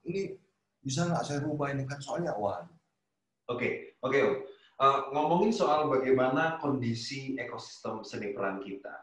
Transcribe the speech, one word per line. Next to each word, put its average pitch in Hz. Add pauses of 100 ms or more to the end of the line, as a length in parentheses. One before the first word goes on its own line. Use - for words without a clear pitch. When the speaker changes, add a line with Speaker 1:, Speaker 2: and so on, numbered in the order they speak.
Speaker 1:
Ini 185 (480)
bisa 170
nggak 165
saya 143
rubah 143
ini 135
kan 139
soalnya, 151
wah. 95 (880)
Speaker 2:
Oke, -
oke, 135
Om. 104 (420)
Eh, 135 (100)
ngomongin 165
soal 151
bagaimana 131
kondisi 131
ekosistem 117
seni 104
peran 98
kita 95